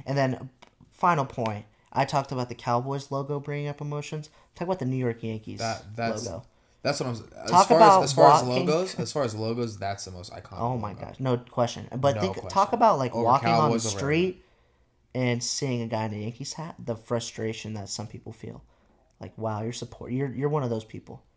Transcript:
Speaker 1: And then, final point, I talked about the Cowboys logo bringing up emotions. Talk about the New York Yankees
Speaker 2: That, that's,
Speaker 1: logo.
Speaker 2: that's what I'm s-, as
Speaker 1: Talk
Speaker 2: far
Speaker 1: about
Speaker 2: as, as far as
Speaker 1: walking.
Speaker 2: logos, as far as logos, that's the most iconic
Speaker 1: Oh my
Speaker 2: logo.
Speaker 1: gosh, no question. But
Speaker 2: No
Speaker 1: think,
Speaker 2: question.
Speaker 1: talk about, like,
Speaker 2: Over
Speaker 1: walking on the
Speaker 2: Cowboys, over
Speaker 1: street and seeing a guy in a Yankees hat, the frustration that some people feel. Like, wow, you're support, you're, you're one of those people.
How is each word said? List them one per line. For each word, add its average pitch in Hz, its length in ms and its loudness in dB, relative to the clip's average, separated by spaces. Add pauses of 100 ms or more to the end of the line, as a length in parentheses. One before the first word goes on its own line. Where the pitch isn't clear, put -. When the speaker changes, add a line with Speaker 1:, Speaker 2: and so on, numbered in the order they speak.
Speaker 1:
And 139 140 -2
then, 131 320 0 (400)
final 165 340 2
point, 110 400 -6 (280)
I 135 120 2
talked 139 280 -2
about 127 160 -2
the 120 60 -12
Cowboys 131 560 -2
logo 139 300 -4
bringing 147 280 -6
up 143 120 -8
emotions. 147 480 -8 (260)
Talk 170 120 -8
about 185 140 -2
the - 60 -4
New 131 100 -2
York 120 260 -2
Yankees 110 380 -8
Speaker 2:
That, 110 360 -6
that's, 113 300 -4
Speaker 1:
logo. 87 180 -10 (380)
Speaker 2:
that's 143 180 -2
what 147 60 -4
I'm 120 80 -4
s-, 107 80 -10 (220)
as - 60 -4
Speaker 1:
Talk 190 180 8
Speaker 2:
far 240 80 6
Speaker 1:
about 196 260 10
Speaker 2:
as, 143 80 0
as - 60 0
far 143 160 10
as 151 100 8
Speaker 1:
walking. 127 240 0
Speaker 2:
logos, 170 320 0
as - 140 -4
far 151 100 0
as 113 120 -2
logos, 110 440 -4
that's 98 260 -6
the 92 60 -12
most 90 220 -14
iconic 92 280 -14
Speaker 1:
Oh 123 180 -2
my 104 140 -6
Speaker 2:
logo. - 140 -14
Speaker 1:
gosh, - 140 -12
no 127 160 0
question. 120 600 -4
But 135 200 2
Speaker 2:
No 107 40 -4
Speaker 1:
think, 104 180 -2
Speaker 2:
question. 95 120 -10
Speaker 1:
talk 196 220 2
about, 214 260 6
like, 131 160 -2
Speaker 2:
Over 117 100 0
Speaker 1:
walking 120 240 4
on 117 60 6
the 117 60 6 (180)
Speaker 2:
Cowboys, 113 80 -2
over 101 120 -4
Speaker 1:
street 165 460 0 (680)
and 123 280 0
seeing 123 400 -2
a 113 40 -6
guy 110 200 -2
in 107 80 -6
a - 20 -6
Yankees 113 380 -8
hat, 160 240 -12
the 113 180 -6
frustration 110 800 -6
that 101 140 -10
some - 200 -6
people - 240 -16
feel. - 300 -14 (580)
Like, - 180 -14
wow, 110 240 -4
you're 117 100 -4
support, - 400 -12
you're, 135 200 -2
you're 135 160 -2
one 147 160 0
of 120 60 -2
those 110 140 -4
people. - 380 -18 (140)